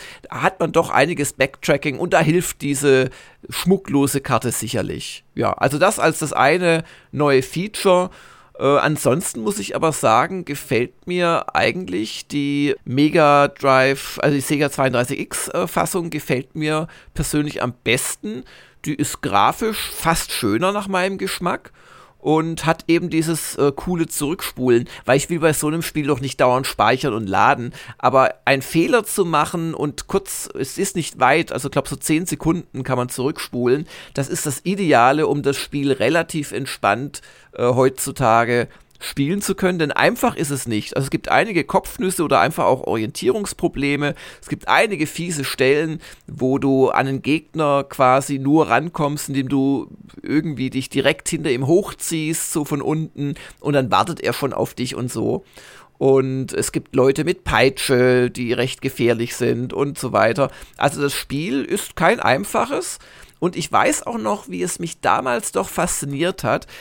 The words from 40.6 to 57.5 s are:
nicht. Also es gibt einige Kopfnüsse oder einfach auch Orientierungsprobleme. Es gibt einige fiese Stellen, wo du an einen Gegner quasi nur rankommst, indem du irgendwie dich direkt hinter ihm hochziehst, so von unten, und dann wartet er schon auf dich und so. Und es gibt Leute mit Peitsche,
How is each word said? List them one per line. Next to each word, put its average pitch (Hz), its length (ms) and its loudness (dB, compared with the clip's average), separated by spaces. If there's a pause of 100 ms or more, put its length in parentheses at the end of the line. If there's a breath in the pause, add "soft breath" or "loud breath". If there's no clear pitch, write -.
nicht. 107 300 -2
Also 135 100 0
es - 40 -8
gibt - 180 -4
einige 170 340 2
Kopfnüsse 190 640 -2
oder 135 160 4
einfach 139 240 2
auch 123 160 4
Orientierungsprobleme. 135 1400 -2 (260 loud breath)
Es - 60 -20
gibt - 180 -8
einige 156 400 2
fiese 160 380 -6
Stellen, 147 560 0 (260 loud breath)
wo 131 320 0
du 131 300 4
an 131 180 2
einen 135 160 -4
Gegner 143 600 0
quasi 135 560 2
nur 143 300 4
rankommst, 147 580 -2
indem 135 200 -2
du 135 400 0 (320)
irgendwie 135 480 -2
dich 131 220 -6
direkt - 380 0
hinter 160 240 -2
ihm 131 160 -2
hochziehst, 165 840 0
so 151 120 -2
von 143 180 -4
unten, 147 540 -4 (240 loud breath)
und 147 140 -2
dann 127 180 2
wartet 104 280 0
er 120 120 0
schon 135 200 -4
auf - 220 -4
dich 127 220 -6
und 120 160 -6
so. 113 320 -2 (520 loud breath)
Und 131 560 2
es - 200 -2
gibt - 240 -4
Leute 135 260 4
mit 175 220 -2
Peitsche, 127 880 4